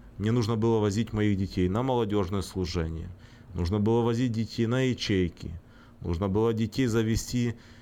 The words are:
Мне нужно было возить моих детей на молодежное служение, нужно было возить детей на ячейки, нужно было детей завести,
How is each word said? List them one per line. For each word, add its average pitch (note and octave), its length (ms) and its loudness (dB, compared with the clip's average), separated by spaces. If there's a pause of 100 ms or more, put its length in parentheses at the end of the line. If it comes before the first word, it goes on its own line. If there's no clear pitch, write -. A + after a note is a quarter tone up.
(180)
Мне G#2 140 0
нужно A#2 240 2
было A2+ 240 4
возить G#2+ 340 0
моих G#2+ 240 2
детей F#2 320 0
на G#2+ 140 0
молодежное G#2 580 0
служение, E2+ 640 -4 (460)
нужно F2+ 260 0
было A2+ 220 4
возить A#2 300 0
детей A2+ 340 -2
на B2+ 240 2
ячейки, F#2 640 -2 (500)
нужно F2 260 -2
было A2 260 2
детей A2+ 340 0
завести, A2+ 680 0 (280)